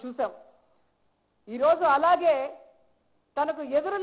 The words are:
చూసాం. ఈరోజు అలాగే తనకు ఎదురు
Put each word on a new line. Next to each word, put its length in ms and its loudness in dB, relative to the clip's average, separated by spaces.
చూసాం. 300 -6
ఈరోజు 380 2
అలాగే 380 2
తనకు 280 -4
ఎదురు 240 -4